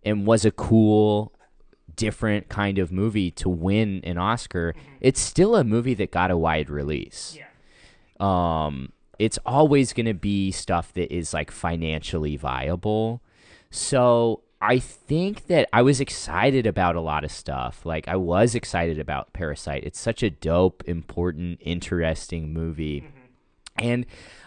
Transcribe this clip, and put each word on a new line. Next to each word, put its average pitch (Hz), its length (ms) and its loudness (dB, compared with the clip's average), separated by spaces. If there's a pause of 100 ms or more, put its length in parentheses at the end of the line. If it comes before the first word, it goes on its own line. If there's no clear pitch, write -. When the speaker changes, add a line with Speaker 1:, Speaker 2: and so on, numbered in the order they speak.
Speaker 1:
and 104 240 -2
was 107 180 6
a 110 60 6
cool, 107 840 4 (640)
different 107 520 -2
kind 101 300 -2
of 87 140 0
movie 98 400 0
to - 160 -4
win 95 560 0
an 87 140 -6
Oscar, 92 540 -2
Speaker 2:
Mm-hmm. - 280 -20
Speaker 1:
it's 131 200 2
still 208 360 2
a 165 80 4
movie 117 300 0
that 95 180 -2
got 90 180 2
a 90 80 2
wide 78 320 0
release. 73 680 -8
Speaker 2:
Yeah. - 100 -20 (720)
Speaker 1:
Um, 80 720 0 (260)
it's 110 260 0
always 139 480 4
gonna 113 220 -2
be 98 380 0
stuff - 420 -4
that 90 200 -4
is, 85 200 -6
like, 76 160 -4
financially 78 880 -4
viable. 90 840 -4 (500)
So 120 720 2 (180)
I 120 180 4
think 165 720 -4
that 160 240 4
I 117 100 6
was 131 180 6
excited 123 680 0
about 87 300 0
a 85 40 -2
lot 76 240 -4
of 78 80 -8
stuff. 65 520 -8
Like, 80 240 -6
I 87 80 -2
was 95 380 2
excited 85 440 -2
about 71 340 -8
Parasite. 73 520 -6
It's - 160 -12
such - 220 -4
a 110 80 2
dope, 85 560 2
important, 87 760 -6
interesting 82 920 -4
movie. 80 500 -6
Speaker 2:
Mm-hmm. - 840 -14
Speaker 1:
And 120 200 -2 (400)